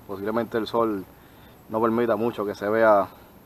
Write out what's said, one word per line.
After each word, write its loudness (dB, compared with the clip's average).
Posiblemente -4
el -2
sol -2
no -4
permita 2
mucho -2
que -6
se -6
vea 4